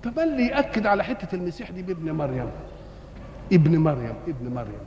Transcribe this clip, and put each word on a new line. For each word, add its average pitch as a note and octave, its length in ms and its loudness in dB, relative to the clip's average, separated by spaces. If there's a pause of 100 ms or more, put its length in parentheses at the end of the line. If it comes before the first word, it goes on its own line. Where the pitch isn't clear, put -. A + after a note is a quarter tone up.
طب A#3+ 160 -2
اللي C#4+ 280 2
يأكد C4+ 400 0
على G3+ 160 4
حتة G3 320 -4
المسيح F3+ 360 -6
دي F3+ 120 -8
بابن E3+ 280 -4
مريم. C3+ 380 -2 (1040)
ابن E3 240 8
مريم، C3+ 360 2 (140)
ابن B2 260 -6
مريم. G#2+ 340 -6